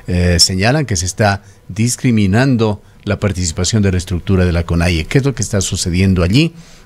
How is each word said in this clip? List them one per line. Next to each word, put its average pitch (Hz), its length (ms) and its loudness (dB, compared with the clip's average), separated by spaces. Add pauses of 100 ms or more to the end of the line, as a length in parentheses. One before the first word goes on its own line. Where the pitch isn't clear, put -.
eh, 90 320 2
señalan 113 440 0
que 107 120 -4
se 90 100 -4
está 98 380 -2 (240)
discriminando 110 1120 0 (220)
la 101 160 -2
participación 90 640 -2
de 98 100 2
la 92 60 0
estructura 92 460 0
de 90 80 2
la 85 120 0
conaie. 85 400 0
¿Qué - 140 0
es 123 60 0
lo 135 120 -2
que 117 60 -6
está 101 180 -4
sucediendo 92 640 0
allí? 143 280 2 (340)